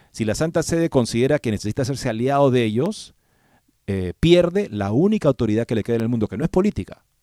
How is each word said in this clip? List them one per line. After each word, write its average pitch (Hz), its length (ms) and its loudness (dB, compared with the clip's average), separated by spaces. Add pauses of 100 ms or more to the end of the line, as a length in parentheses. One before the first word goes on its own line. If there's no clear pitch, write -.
(120)
si 113 140 -4
la 107 100 0
Santa 160 280 -2
Sede 165 260 0
considera 131 500 2
que 117 120 -2
necesita 107 320 -4
hacerse 131 260 -4
aliado 135 400 2
de 123 160 2
ellos, 123 480 -4 (720)
eh, 92 320 -4
pierde 175 500 4
la 101 220 -4
única 190 360 2
autoridad 113 380 0
que 120 100 -2
le 101 80 -2
queda 117 140 -2
en 113 40 -2
el 113 80 -2
mundo, 113 180 0
que 95 100 -8
no 131 60 -2
es 170 60 -2
política, - 560 -2 (180)